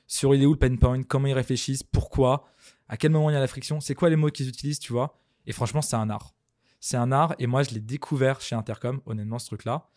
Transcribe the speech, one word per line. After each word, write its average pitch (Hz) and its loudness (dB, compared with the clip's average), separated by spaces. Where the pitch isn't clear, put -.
sur - 2
il 139 6
est 139 6
où 151 6
le 139 0
pain 127 4
point, 127 2
comment 139 0
ils 139 0
réfléchissent, 131 -2
pourquoi, - 2
à 110 -10
quel 156 2
moment 151 4
il 151 2
y 147 0
a - 0
la 135 0
friction, 151 -8
c'est 143 -6
quoi 170 2
les 160 4
mots 151 4
qu'ils 135 -4
utilisent, 139 -6
tu - -10
vois. 123 -4
Et 113 -10
franchement, 123 -2
c'est 131 -4
un 110 0
art. 104 -10
C'est - -4
un 120 0
art 151 2
et 127 -2
moi, 127 2
je 135 -2
l'ai 113 -6
découvert 131 -2
chez - -6
Intercom, 120 -6
honnêtement, 110 -6
ce 127 -10
truc-là. 120 -6